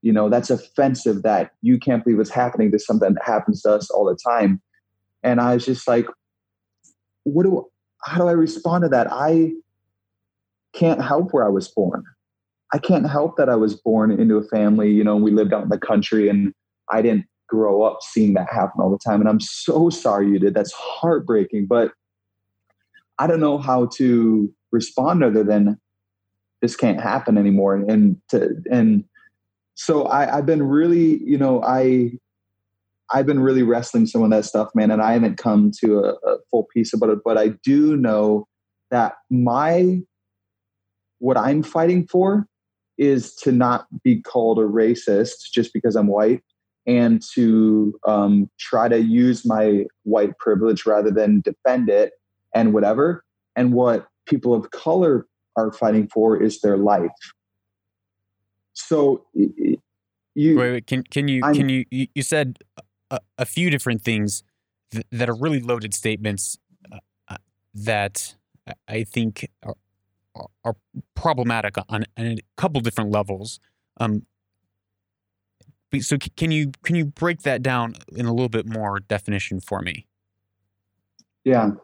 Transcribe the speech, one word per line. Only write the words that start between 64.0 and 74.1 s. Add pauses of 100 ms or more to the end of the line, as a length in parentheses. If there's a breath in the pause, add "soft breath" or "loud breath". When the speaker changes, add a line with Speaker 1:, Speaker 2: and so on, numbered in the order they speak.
Speaker 2:
things (480)
th-,
that
are
really
loaded
statements, (340)
uh, (300)
uh, (380)
that (500)
I
think (140)
are, (580)
are, (160)
are (380)
problematic (120)
on, (140)
on
a (220)
couple
different
levels. (380)
Um, (1600)